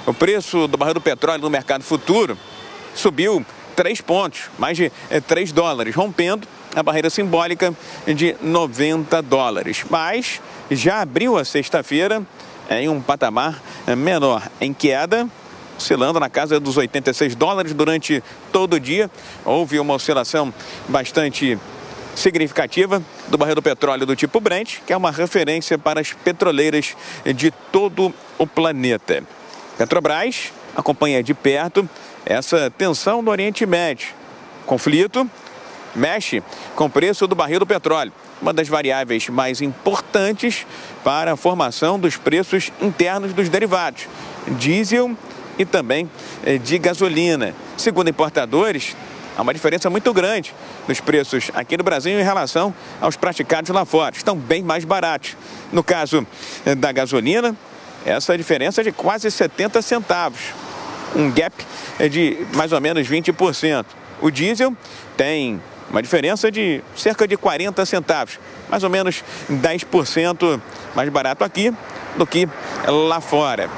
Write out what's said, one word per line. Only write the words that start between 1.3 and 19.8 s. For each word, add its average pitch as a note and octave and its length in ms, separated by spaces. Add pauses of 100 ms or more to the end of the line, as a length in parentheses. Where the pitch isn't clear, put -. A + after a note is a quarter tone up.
no D#3 60
mercado C3+ 340
futuro D#3+ 520 (600)
subiu F3 500 (300)
três F3+ 260
pontos, F3+ 560
mais D3+ 180
de, D#3+ 160 (200)
eh, D3+ 80
três E3 320
dólares, C#3+ 420
rompendo F#3+ 540 (280)
a D#3 60
barreira D#3 260
simbólica E3+ 640 (360)
de D#3 340
noventa D#3 800
dólares. B2 680
Mas F3+ 500 (300)
já E3+ 300
abriu F#3+ 360
a C#3+ 80
sexta-feira E3+ 760 (440)
em B2+ 220
um D3+ 100
patamar, C3 640 (240)
eh, B2 100
menor, C#3 460 (180)
em C3+ 140
queda, E3+ 540 (500)
oscilando D3+ 420
na C#3 120
casa D3+ 280
dos C#3 180
oitenta C3+ 340
e - 20
seis C3 220
dólares E3+ 360
durante D3+ 520 (280)
todo F#3 220
o D#3+ 60
dia. F#3+ 280 (380)
Houve D3+ 340
uma C#3+ 140